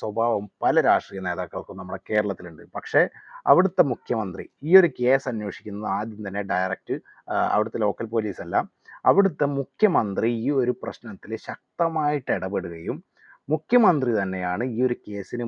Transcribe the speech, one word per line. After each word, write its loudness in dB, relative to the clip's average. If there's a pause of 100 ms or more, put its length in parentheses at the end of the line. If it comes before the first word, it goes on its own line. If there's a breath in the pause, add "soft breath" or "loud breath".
സ്വഭാവം 0 (200)
പല 4
രാഷ്ട്രീയ 0
നേതാക്കൾക്കും -6
നമ്മുടെ -8 (100)
കേരളത്തിലുണ്ട്. -2 (140)
പക്ഷേ 0 (500 loud breath)
അവിടുത്തെ 4
മുഖ്യമന്ത്രി -4 (240)
ഈ 2
ഒരു 4 (100)
കേസ് 2
അന്വേഷിക്കുന്നത് -6
ആദ്യം -6
തന്നെ -4 (100)
ഡയറക്റ്റ്, -2 (360 soft breath)
ആ, -2 (200)
അവിടുത്തെ 0
ലോക്കൽ -2
പോലീസ് -2
അല്ല, -2 (520 loud breath)
അവിടുത്തെ 4 (120)
മുഖ്യമന്ത്രി 0 (160)
ഈ 0 (120)
ഒരു 0
പ്രശ്നത്തിൽ -10 (160)
ശക്തമായിട്ട് -2
ഇടപെടുകയും -4 (560 soft breath)
മുഖ്യമന്ത്രി 2
തന്നെയാണ് -2 (120)
ഈ -4 (100)
ഒരു 0 (100)
കേസിന് -8